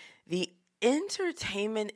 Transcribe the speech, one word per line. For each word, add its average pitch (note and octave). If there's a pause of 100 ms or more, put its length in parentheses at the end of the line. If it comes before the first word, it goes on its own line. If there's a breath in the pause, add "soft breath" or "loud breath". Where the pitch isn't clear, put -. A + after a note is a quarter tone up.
(260 loud breath)
the F3 (300)
entertainment A3